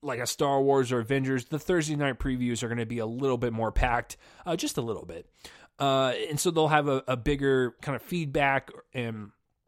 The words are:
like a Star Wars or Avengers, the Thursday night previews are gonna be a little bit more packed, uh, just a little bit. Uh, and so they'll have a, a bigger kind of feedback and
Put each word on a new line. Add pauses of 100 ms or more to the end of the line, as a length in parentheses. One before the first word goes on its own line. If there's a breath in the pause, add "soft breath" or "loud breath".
like
a
Star
Wars
or
Avengers,
the
Thursday
night
previews
are
gonna
be
a
little
bit
more
packed, (280 loud breath)
uh,
just
a
little
bit. (480 loud breath)
Uh, (160)
and
so
they'll
have
a,
a
bigger
kind
of
feedback (220)
and (360)